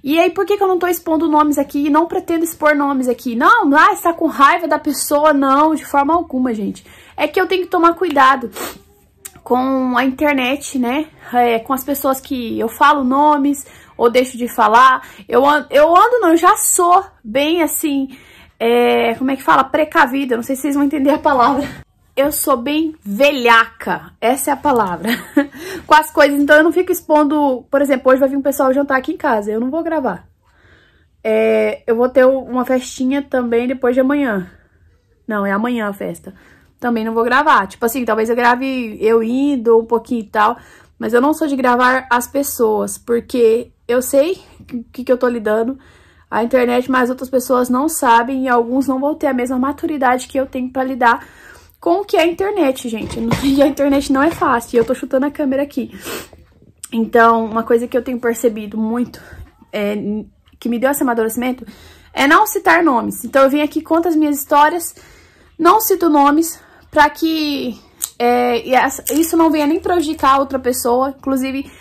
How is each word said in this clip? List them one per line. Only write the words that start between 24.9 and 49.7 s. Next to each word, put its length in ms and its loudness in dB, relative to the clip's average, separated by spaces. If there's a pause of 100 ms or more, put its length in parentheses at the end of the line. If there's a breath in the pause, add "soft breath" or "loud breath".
<laughs> 400 -14
com 80 4
as 160 2
coisas. 300 4
Então 160 6
eu 80 6
não 80 2
fico 180 0
expondo, 800 0
por 100 2
exemplo, 300 2
hoje 80 4
vai 80 2
vir 80 -2
um 60 -4
pessoal 320 0
jantar 240 0
aqui 160 -4
em 40 -10
casa, 320 -2
eu 120 -2
não 100 -4
vou 100 -4
gravar. 460 -6 (960 soft breath)
É, 640 0
eu 80 0
vou 140 0
ter 160 4
uma 400 0
festinha 560 -2
também 440 -2
depois 300 -2
de 60 2
amanhã. 500 -2 (720 soft breath)
Não, 200 -4
é 80 -2
amanhã 340 -2
a 60 -6
festa. 400 -12 (460 soft breath)
Também 240 -2
não 100 -4
vou 100 0
gravar. 440 2
Tipo 180 -8
assim, 200 -2
talvez 240 0
eu 60 0
grave 640 -2
eu 220 2
indo 560 2
um 60 -4
pouquinho 360 -4
e 80 -12
tal. 280 0 (420 loud breath)
Mas 140 -6
eu 80 4
não 120 2
sou 140 -4
de 80 -2
gravar 540 0
as 180 -2
pessoas, 680 -2
porque 760 0 (160)
eu 140 0
sei 400 0 (180 loud breath)
o 320 -12
que, 120 -12
que 80 0
eu 60 2
tô 100 0
lidando. 500 -2 (520 soft breath)
A 140 -2
internet, 480 0
mas 180 0
outras 200 -8
pessoas 400 0
não 180 0
sabem 560 0
e 60 -2
alguns 380 0
não 120 -2
vão 160 -2
ter 120 -2
a 60 0
mesma 240 -4
maturidade 720 -2